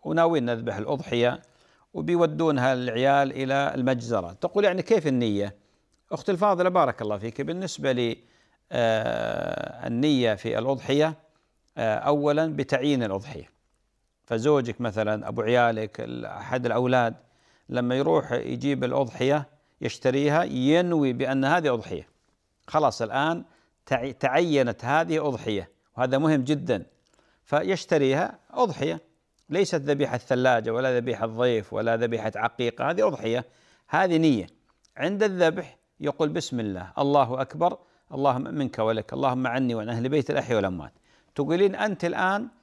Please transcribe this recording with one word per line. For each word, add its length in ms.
وناويين 420
نذبح 320
الأضحية 640
وبيودونها 800
العيال 580
إلى 440
المجزرة." 580
تقول: 300
"يعني 180
كيف 260
النية؟" 480
أختي 200
الفاضلة، 380
بارك 320
الله 160
فيك، 240
بالنسبة 500
ل، 240
آه، 1160
النية 480
في 240
الأضحية، 560
آه، 180
أولا 600
بتعيين 480
الأضحية، 460
فزوجك 560
مثلا، 460
أبو 140
عيالك، 580
ال-، 260
أحد 400
الأولاد 500
لما 260
يروح 360
يجيب 520
الأضحية 640
يشتريها 640
ينوي 680
بأن 320
هذه 280
أضحية، 340
خلاص 340
الآن 420
تع-، 260
تعينت 760
هذه 420
أضحية، 420
وهذا 200
مهم 260
جدا، 420
فيشتريها 960
أضحية، 500
ليست 260
ذبيحة 420
ثلاجة 560
ولا 240
ذبيحة 280
ضيف 480
ولا 240
ذبيحة 380
عقيقة، 540
هذه 180
أضحية، 380
هذه 300
نية. 300
عند 260
الذبح 540
يقول: 300
"بسم 300
الله، 400
الله 420
أكبر، 360
اللهم 280
منك 380
ولك، 340
اللهم 340
عني 280
وعن 140
أهل 200
بيت 200
الأحياء 260
والأموات." 380
تقولين 400
أنت 300
الآن 420